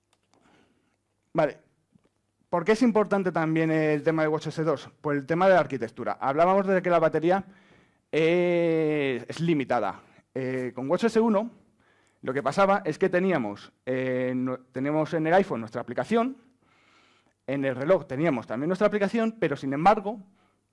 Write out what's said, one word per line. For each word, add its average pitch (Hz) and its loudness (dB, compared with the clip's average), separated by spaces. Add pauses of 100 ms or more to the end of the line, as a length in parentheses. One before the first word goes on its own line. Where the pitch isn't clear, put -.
(1300)
Vale, 156 0 (920)
¿por 170 -2
qué 214 4
es 220 -2
importante 202 2
también 160 0
el 151 2
tema 160 2
de 156 2
watch 156 -4
O - -6
S 160 -6
dos? 156 -2 (100)
Por 147 -2
el 139 -4
tema 170 2
de 190 8
la 175 6
arquitectura. 117 -6
Hablábamos 175 2
de 190 2
que 180 -2
la 170 4
batería 160 2 (640)
es, 160 2
es 131 -10
limitada. 123 0 (340)
Eh, 127 -4
con 131 -8
watch 175 0
O 233 4
S 226 0
uno 220 2 (680)
lo 127 -6
que 139 -4
pasaba 196 2
es 156 -4
que 190 2
teníamos, 160 -2 (120)
eh, 127 -2
no-, 127 -4 (120)
teníamos 147 -2
en 160 -2
el 165 2
iPhone 185 2
nuestra 113 -8
aplicación, 220 -2 (1080)
en 139 -4
el 135 -2
reloj 143 2
teníamos 135 -2
también 131 -4
nuestra 185 2
aplicación, 208 -2
pero 156 -2
sin 135 -6
embargo, 202 0 (500)